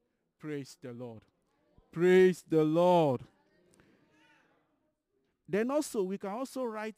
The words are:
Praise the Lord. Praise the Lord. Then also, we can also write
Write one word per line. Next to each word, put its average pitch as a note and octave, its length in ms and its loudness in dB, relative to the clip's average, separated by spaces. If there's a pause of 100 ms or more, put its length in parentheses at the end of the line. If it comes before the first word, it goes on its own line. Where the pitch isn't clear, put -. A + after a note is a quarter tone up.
(400)
Praise D3 420 -12
the B2 100 -16
Lord. A#2+ 300 -16 (720)
Praise F#3 560 4
the D#3 160 2
Lord. E3 580 2 (2250)
Then G#3+ 220 -2
also, C#4+ 320 -4
we F#3+ 160 -6
can G3 120 -12
also B3+ 340 -10
write G#3+ 340 -10